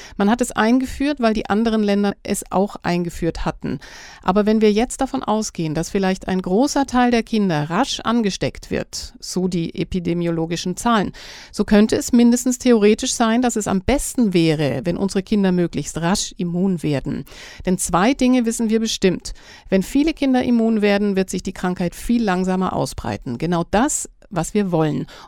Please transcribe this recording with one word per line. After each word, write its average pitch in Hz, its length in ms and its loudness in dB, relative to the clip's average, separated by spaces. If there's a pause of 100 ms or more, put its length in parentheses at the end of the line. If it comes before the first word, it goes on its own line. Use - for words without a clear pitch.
(180)
Man 202 120 2
hat 240 120 2
es 247 100 -4
eingeführt, 262 680 0
weil 220 120 2
die 214 160 -4
anderen 220 320 0
Länder 202 320 0 (100)
es - 280 -4
auch 190 320 0
eingeführt 170 640 -2
hatten. 147 340 -6 (420)
Aber 196 240 2
wenn 220 140 4
wir 214 140 6
jetzt 226 260 -2
davon 262 240 -4
ausgehen, 208 500 -2
dass 160 160 -2
vielleicht 190 380 -2
ein 185 140 0
großer 262 460 2
Teil 247 220 4
der 233 140 2
Kinder 175 460 0
rasch 202 320 -2
angesteckt 214 680 -2
wird, - 520 -6
so 185 260 -2
die 175 280 -4
epidemiologischen 170 1000 -2
Zahlen, 226 380 0 (400)
so 214 100 -2
könnte 214 320 4
es - 160 -2
mindestens 240 480 4
theoretisch 226 540 4
sein, 233 280 2
dass 240 140 0
es 208 140 -2
am 196 100 2
besten 233 540 0
wäre, 156 500 2
wenn 175 140 -2
unsere 196 260 -2
Kinder 190 300 2
möglichst 165 480 -2
rasch 170 360 -2
immun 175 460 -2
werden. 143 400 -2 (440)
Denn 185 100 2
zwei 185 380 0
Dinge 254 320 2
wissen 226 240 -2
wir 226 80 2
bestimmt. - 560 -2 (340)
Wenn 190 140 4
viele 294 320 0
Kinder 254 260 2
immun 226 400 2
werden, 202 340 2
wird 190 140 0
sich 185 140 -6
die 190 100 -6
Krankheit 180 400 -2
viel 240 300 0
langsamer 185 500 0
ausbreiten. 120 640 -4
Genau 170 320 0
das, - 400 0 (220)
was 165 240 -4
wir 202 160 0
wollen 156 340 0 (220)